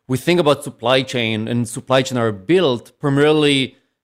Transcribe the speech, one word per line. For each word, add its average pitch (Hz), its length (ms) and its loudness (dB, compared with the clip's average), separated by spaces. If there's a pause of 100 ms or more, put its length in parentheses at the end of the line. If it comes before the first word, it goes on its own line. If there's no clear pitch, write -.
we 127 120 -4
think 175 200 0
about 147 240 2
supply 131 380 -2
chain, 113 460 -4
and 120 200 -2
supply 131 360 -2
chain 131 160 -6
are 113 120 0
built 123 680 -2
primarily 143 760 2 (280)